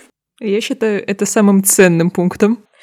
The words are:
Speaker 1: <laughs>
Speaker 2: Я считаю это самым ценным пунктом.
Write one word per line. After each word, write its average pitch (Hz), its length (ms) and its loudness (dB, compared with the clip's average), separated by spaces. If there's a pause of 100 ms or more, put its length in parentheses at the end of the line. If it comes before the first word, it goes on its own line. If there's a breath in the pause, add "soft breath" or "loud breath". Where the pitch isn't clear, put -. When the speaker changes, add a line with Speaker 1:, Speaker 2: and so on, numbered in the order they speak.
Speaker 1:
<laughs> - 360 -20
Speaker 2:
Я 214 200 -2
считаю 220 440 -4
это 202 220 -4
самым 202 380 2
ценным 175 460 2
пунктом. 208 540 -2 (180 loud breath)